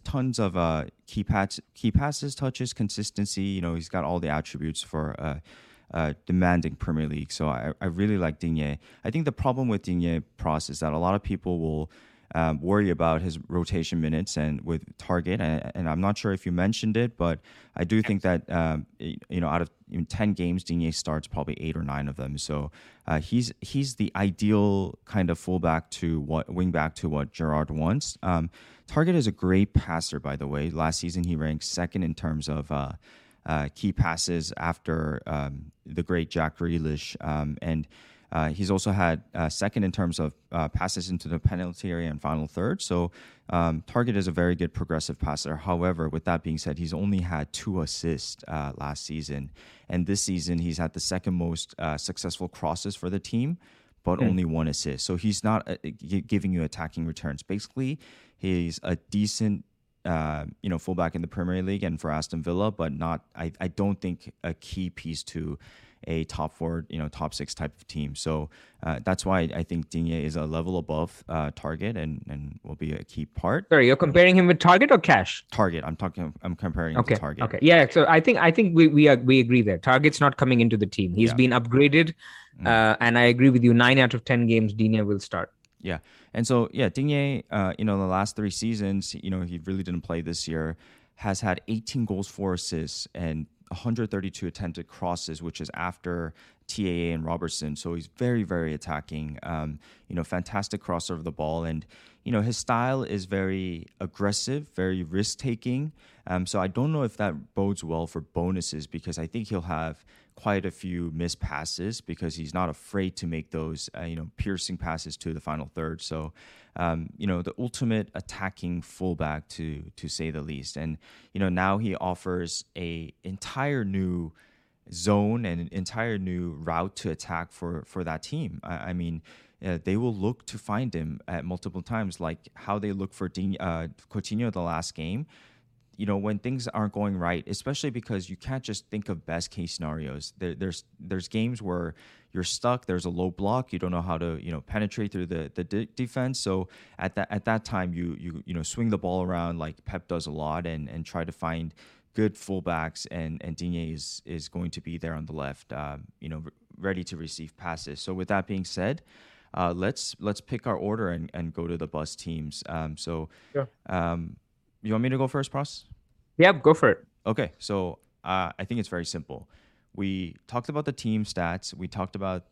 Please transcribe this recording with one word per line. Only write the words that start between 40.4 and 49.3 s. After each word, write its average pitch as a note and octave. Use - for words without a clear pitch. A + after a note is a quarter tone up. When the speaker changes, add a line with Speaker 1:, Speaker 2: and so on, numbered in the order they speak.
Speaker 1:
uh, D#2+
passes F2+
into F2+
the E2
penalty F2+
area E2+
and D2
final D2+
third. A2+
So, F2
um, E2
Targett A#2+
is F#2+
a F2
very F2
good E2+
progressive -
passer. D2+
However, E2+
with D#2
that E2+
being D#2+
said, D2
he's E2
only F#2+
had E2+
two F#2
assists, -
uh, D2
last D2
season. D2